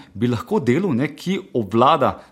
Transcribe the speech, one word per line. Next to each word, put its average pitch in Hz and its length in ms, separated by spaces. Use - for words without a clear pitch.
bi 107 160
lahko 120 320
delo, 143 340
ne, 131 160
ki 185 300
obvlada 120 800